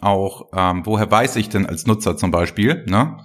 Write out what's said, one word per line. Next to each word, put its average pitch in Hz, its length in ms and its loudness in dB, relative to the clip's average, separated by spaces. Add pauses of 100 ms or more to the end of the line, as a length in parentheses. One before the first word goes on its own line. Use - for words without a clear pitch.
auch, 98 520 -2
ähm, 90 320 0
woher 107 240 0
weiß 113 280 2
ich 107 100 0
denn 101 180 0
als - 220 -6
Nutzer 107 300 2
zum 90 140 0
Beispiel, 101 560 0
ne, 113 380 0